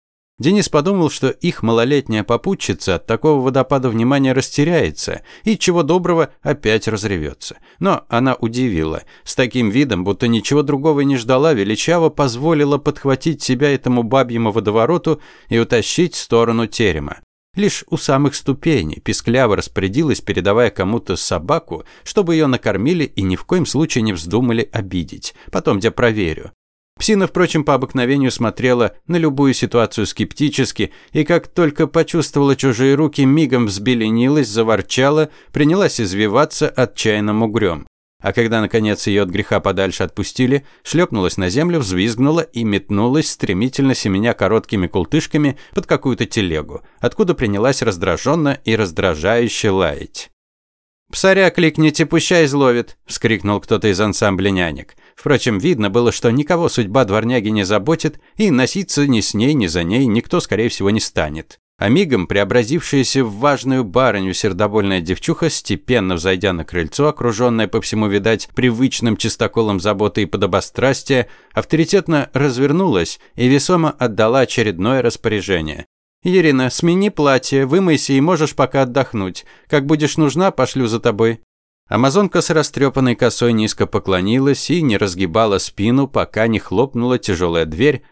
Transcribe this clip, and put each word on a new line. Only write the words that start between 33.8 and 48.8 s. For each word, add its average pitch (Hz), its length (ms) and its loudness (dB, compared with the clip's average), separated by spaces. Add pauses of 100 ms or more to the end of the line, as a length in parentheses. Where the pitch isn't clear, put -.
заворчала, 127 800 0 (220)
принялась 156 480 2
извиваться 107 680 0
отчаянным 107 720 -2
угрем. 104 460 -2 (340)
А 95 100 -2
когда, 113 280 0
наконец, 107 480 0
ее 101 160 2
от 90 60 -4
греха 101 280 -2
подальше 95 460 -2
отпустили, 127 600 -2 (200)
шлепнулась 123 540 0
на 92 100 0
землю, 160 320 0
взвизгнула 117 640 0
и - 200 -8
метнулась, 110 680 0
стремительно 127 640 -2
семеня 107 360 0
короткими 101 540 0
култышками, 143 720 -2 (160)
под 185 120 -4
какую-то 127 400 -2
телегу, 80 560 -4 (180)
откуда 180 340 0
принялась 117 480 0
раздраженно 113 800 -2
и 110 120 0
раздражающе 98 920 0